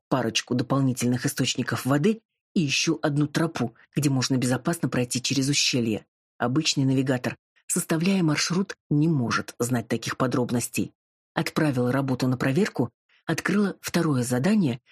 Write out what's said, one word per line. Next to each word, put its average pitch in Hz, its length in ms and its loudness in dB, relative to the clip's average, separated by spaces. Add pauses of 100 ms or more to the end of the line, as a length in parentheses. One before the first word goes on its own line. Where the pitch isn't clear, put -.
парочку 123 460 -2
дополнительных 127 720 0
источников - 580 -2
воды 151 360 2 (340)
и 196 60 4
ещё 151 420 0
одну 147 240 2
тропу, 156 480 -2 (200)
где 143 140 0
можно 131 280 2
безопасно 127 520 0
пройти 127 320 -2
через 135 280 0
ущелье. 117 580 0 (320)
Обычный 135 460 0
навигатор, 131 520 0 (300)
составляя 175 560 0
маршрут, 165 540 0 (120)
не 151 200 4
может 113 500 0
знать 120 300 -2
таких - 280 -4
подробностей. 123 760 -2 (420)
Отправила 139 580 0
работу 135 360 0
на 127 80 2
проверку, 135 540 0 (360)
открыла 185 540 0
второе 151 420 0
задание, 131 580 0 (120)